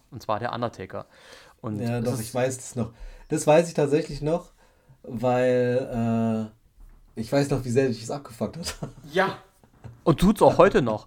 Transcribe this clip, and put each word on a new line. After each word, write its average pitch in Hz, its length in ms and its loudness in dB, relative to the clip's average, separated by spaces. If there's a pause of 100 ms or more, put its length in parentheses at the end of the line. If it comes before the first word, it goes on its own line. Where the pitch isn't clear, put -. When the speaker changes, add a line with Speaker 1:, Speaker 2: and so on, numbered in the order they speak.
(100)
Speaker 1:
und 123 120 -16
zwar 107 160 -2
der 120 140 -6
Undertaker. 107 540 -8 (540)
Und 107 180 -6
Speaker 2:
Ja, 120 200 -4
Speaker 1:
es 117 60 -4
Speaker 2:
doch, 123 100 -2
Speaker 1:
ist 120 60 -4
Speaker 2:
ich - 140 -10
weiß 127 220 -2
das - 200 -14
noch. 117 160 -4 (360)
Das 156 180 -4
weiß 160 220 6
ich - 60 -12
tatsächlich 143 480 0
noch, 170 300 -4 (500)
weil, 123 1500 0 (640)
äh, 113 40 -6
ich 110 100 -10
weiß 139 200 2
noch, 123 140 -2
wie 127 60 -6
sehr 131 180 2
dich 113 120 -6
das - 100 -12
abgefuckt 143 460 -8
hat. - 180 -10 (240)
<laughs> 147 140 -20
Speaker 1:
Ja. 185 260 0 (640)
Und - 180 2
tut's 202 220 4
auch 139 160 8
heute 190 240 6
noch, 110 240 -2